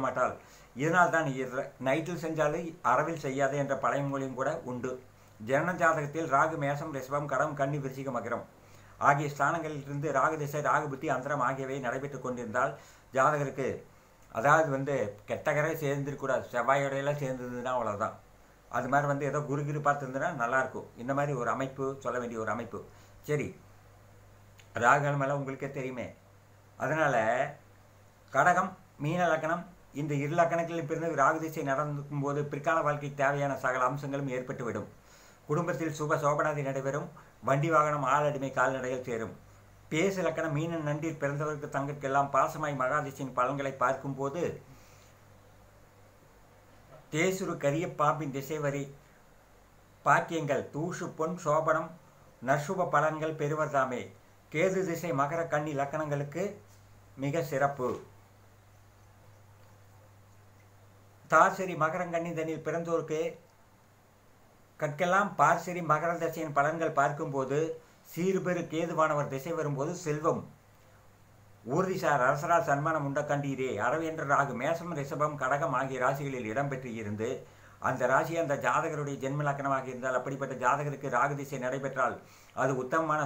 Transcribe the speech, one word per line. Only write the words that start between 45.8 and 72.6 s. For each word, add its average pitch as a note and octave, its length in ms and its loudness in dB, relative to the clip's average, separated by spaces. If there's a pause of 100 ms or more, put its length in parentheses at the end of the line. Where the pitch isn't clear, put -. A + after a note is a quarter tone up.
தேசுரு F3+ 480 0
கரிய D#3+ 240 2 (120)
பாம்பின் D3 380 2
திசை C#3+ 280 -6
வரி C#3 200 -2 (1200)
பாக்கியங்கள், D3+ 560 2 (120)
தூஷு E3 320 -4 (120)
பொன் E3+ 240 -2
சோபனம், D#3 480 2 (580)
நற்சுப E3 460 2
பலன்கள் D#3 460 2
பெறுவர்தாமே. C#3 600 0 (520)
கேது F#3 360 2
திசை E3+ 220 -4 (100)
மகர D#3 200 0 (120)
கன்னி D3+ 280 0
லக்கணங்களுக்கு D3 640 -2 (800)
மிக E3 260 0
சிறப்பு. C3+ 400 0 (3500)
தாசரி F3+ 440 6 (100)
மகரங்கன்னி E3+ 540 -2
தனில் D#3 280 -4
பிறந்தோருக்கு D#3+ 540 -2 (1600)
கற்கெல்லாம் F3 580 2
பார்சரி E3+ 440 4 (100)
மகர D3+ 180 2 (120)
தசையின் D#3 360 -2
பலன்கள் D#3 400 2
பார்க்கும்போது C#3+ 600 2 (540)
சீர்பெரு F3 500 0 (100)
கேதுவானவர் D#3 600 2
திசை C3+ 260 -4
வரும்போது D3 340 -2 (120)
செல்வம் D3+ 380 0 (1300)
ஊர்திசார் D#3+ 520 2
அரசரால் D#3+ 420 4